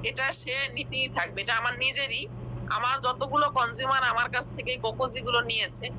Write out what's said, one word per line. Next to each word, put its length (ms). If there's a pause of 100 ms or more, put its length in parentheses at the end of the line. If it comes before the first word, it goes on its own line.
এটা 280
সে 360
নিতেই 400
থাকবে। 320
এটা 140
আমার 240
নিজেরই, 480 (440)
আমার 300
যতগুলো 500
কনজিউমার 540
আমার 260
কাছ 260
থেকে 160
এই 60
কোকোজিগুলো 640
নিয়েছে 480 (100)